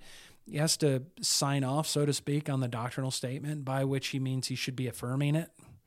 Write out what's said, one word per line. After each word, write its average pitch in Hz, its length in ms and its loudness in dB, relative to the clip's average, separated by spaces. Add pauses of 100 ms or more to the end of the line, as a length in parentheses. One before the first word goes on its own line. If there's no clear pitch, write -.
(460)
he - 120 -6
has 156 200 4
to 135 240 4 (180)
sign 139 440 2
off, 143 240 0
so 147 180 2
to 143 60 2
speak, 147 360 0
on 135 120 2
the 127 80 0
doctrinal 123 420 -2
statement, 143 540 -4
by 135 180 0
which 135 260 0
he 139 120 -2
means 131 260 -2
he 131 80 -2
should 127 220 -4
be 127 100 -2
affirming 131 480 0
it. 165 160 0 (360)